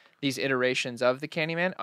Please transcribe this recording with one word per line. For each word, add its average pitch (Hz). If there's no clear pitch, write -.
these 135
iterations 127
of 127
the 151
Candyman, 165